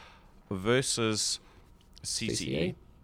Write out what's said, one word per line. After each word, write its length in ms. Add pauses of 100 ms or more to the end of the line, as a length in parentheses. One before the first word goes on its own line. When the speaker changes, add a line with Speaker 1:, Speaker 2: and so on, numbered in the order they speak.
(520)
Speaker 1:
versus 880 (640)
C 240
C 40
E? 40
Speaker 2:
C 100
C 120
E? 180 (280)